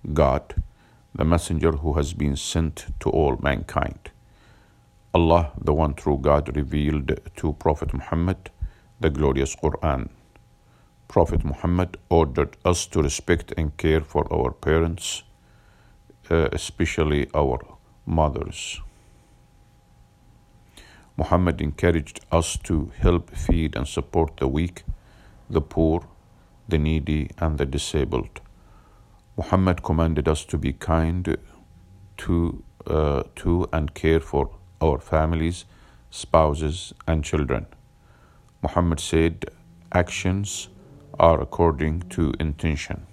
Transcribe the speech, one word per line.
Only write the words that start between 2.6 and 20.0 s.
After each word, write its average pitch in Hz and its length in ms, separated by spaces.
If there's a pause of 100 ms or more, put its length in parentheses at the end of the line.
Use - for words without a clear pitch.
to - 120
all 71 320
mankind. - 680 (1040)
Allah, 85 380 (100)
the 76 100
one 76 220
true 71 240
God, 73 380
revealed 73 560 (240)
to 78 180
Prophet 76 400
Muhammad 87 560 (500)
the 78 120
glorious 69 440
Quran. 73 540 (1000)
Prophet - 380
Muhammad 87 540 (100)
ordered 76 560
us 87 220
to 80 160
respect - 520
and 78 220
care 80 240
for 76 320
our 65 180
parents, 82 680 (1080)
uh, 82 220
especially 76 840
our 67 240 (480)
mothers. - 720 (2250)